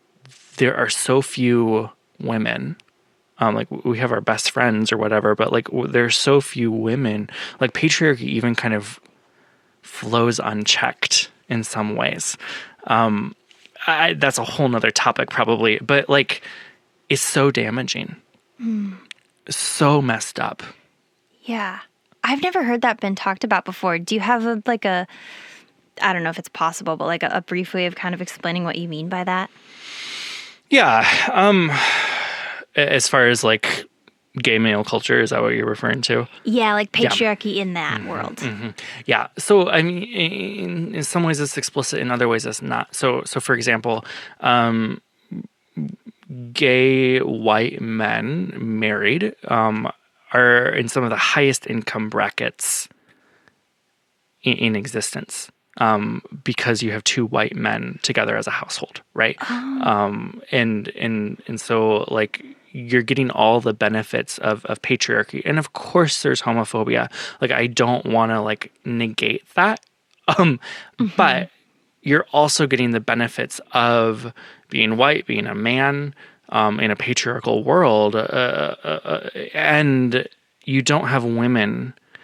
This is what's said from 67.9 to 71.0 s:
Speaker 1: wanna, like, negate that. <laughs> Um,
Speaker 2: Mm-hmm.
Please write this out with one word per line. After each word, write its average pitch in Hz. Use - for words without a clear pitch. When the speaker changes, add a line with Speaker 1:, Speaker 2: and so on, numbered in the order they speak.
Speaker 1:
wanna, 113
like, 107
negate 117
that. 208
<laughs> -
Um, 160
Speaker 2:
Mm-hmm. 220